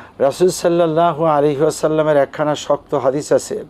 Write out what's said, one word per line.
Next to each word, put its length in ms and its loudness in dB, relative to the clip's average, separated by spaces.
রাসূল 300 2
সাল্লাল্লাহু 760 0
আলাইহি 360 2
ওয়াসাল্লামের 560 0
একখানা 380 0
শক্ত 400 -4
হাদিস 380 -2
আছে 380 -2